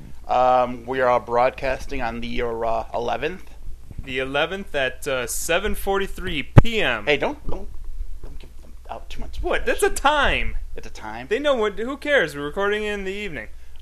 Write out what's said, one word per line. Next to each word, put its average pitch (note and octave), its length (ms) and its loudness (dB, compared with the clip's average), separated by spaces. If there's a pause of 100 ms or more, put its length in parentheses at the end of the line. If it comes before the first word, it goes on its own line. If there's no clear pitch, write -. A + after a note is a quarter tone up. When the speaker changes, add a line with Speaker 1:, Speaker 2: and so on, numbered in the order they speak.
(260)
Speaker 1:
Um, B2 600 4
we C3 160 -2
are B2 180 6
broadcasting C3 800 0
on A#2 220 -2
the, A#2+ 200 -2
uh, A2+ 420 0 (100)
eleventh. A#2+ 560 -4 (520)
Speaker 2:
The C3 180 -6
eleventh D#3 540 -2
at, C3 320 -2
uh, C3 200 0
seven G3 480 0
forty-three F#3 680 -2 (200)
P A3+ 180 4
M. A#2+ 240 2
Speaker 1:
Hey, C#3+ 140 4
don't, A3 200 -2 (100)
don't, - 200 0 (540)
don't - 160 -6
give - 100 -10 (140)
them - 100 -16 (160)
out - 220 -10
too - 100 -2
much - 220 -4
Speaker 2:
What? D#4+ 240 2
That's B3+ 160 2
a G4+ 40 6
Speaker 1:
information. - 160 2
Speaker 2:
time. A3+ 540 4 (200)
Speaker 1:
It's - 100 -6
a - 40 -8
time? A2+ 380 -10
Speaker 2:
They A3+ 100 2
know C#4+ 160 4
what. G#3+ 240 0
Who B3+ 200 -4
cares? G#3+ 360 2
We're C#3+ 120 -4
recording G3+ 380 0
in G#3 200 -4
the F#3+ 80 -6
evening. F3 360 -8 (340)